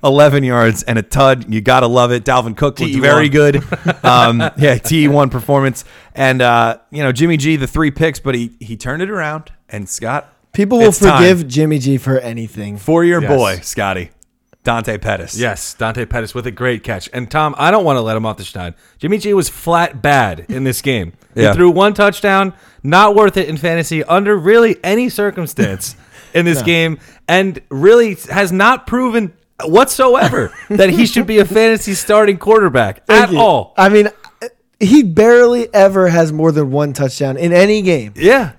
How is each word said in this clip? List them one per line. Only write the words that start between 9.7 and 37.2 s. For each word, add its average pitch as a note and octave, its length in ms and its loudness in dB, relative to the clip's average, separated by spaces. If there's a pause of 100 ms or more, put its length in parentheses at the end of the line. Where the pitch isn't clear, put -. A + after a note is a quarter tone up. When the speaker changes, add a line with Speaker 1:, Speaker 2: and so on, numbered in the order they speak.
Speaker 1:
Scott, B2+ 460 -8 (180)
Speaker 3:
People G#3 280 0
will A3+ 100 6
Speaker 1:
it's F3+ 100 -2
time. D#3+ 220 4
Speaker 3:
forgive F3 260 2
Jimmy D3+ 320 -2
G C3+ 180 -2
for C3 220 -2
anything. A2 580 -10
Speaker 1:
For E3 280 0
your E3+ 160 0
Speaker 2:
Yes. C#3 160 -6
Speaker 1:
boy, G2 240 -2
Scotty. F#2+ 480 -6 (540)
Dante A#2 340 -4
Pettis. G2 420 -8
Speaker 2:
Yes, A2+ 340 -6
Dante A2+ 320 -8
Pettis A2+ 300 -10
with B2 100 -10
a B2+ 60 -8
great A#2+ 320 -6
catch. G#2 300 -10
And B2 180 -10
Tom, D3+ 260 -4
I D#3 140 0
don't G3+ 140 2
wanna C3+ 160 0
let A2 160 -4
him A2 80 -4
off A2 120 -6
the - 60 -18
schneid. F2 300 -14 (260)
Jimmy F#3 180 -2
G G3+ 160 -4
was F#3 160 0
flat E3+ 520 -4
bad G#2+ 480 0
in C3 160 -6
this B2+ 160 -4
game. G#2 320 -4 (220)
Speaker 1:
Yeah. A2+ 160 2
Speaker 2:
He G2 40 0
threw F3 160 4
one G3 220 2
touchdown, G3 600 0 (300)
not G3 320 4
worth G#3 220 4
it F3 100 -2
in D#3 100 -8
fantasy E3 460 -4
under G3+ 340 0
really G#3+ 460 4
any A3 260 -2
circumstance D#3 840 -6 (200)
Speaker 1:
<laughs> - 180 -20
Speaker 2:
in E3+ 120 0
this D#3+ 140 0
Speaker 3:
No. A#2 60 -4
Speaker 2:
game, E3 340 -2 (280)
and F3+ 320 0 (100)
really G3+ 460 4 (140)
has F#3+ 220 -2
not G#3+ 340 0
proven A#3 480 -4 (300)
whatsoever A#3+ 1000 0
Speaker 1:
<laughs> - 80 -20
Speaker 2:
that G3 220 4
he A3+ 140 2
should - 220 -2
be A3 120 2
a G3+ 60 4
fantasy A3 480 0
starting G#3 440 2
quarterback D#3 680 0
Speaker 3:
Thank A3+ 180 4
Speaker 2:
at F#3 80 -2
Speaker 3:
you. D#3 80 -2
Speaker 2:
all. C#3 380 0
Speaker 3:
I F#3+ 120 4
mean, G#3 200 2 (720)
he A#3 220 6
barely A#3 720 2
ever F#3+ 360 4
has E3 240 2
more D#3 180 2
than D3 200 -2
one C#3+ 220 -2
touchdown C3+ 440 -4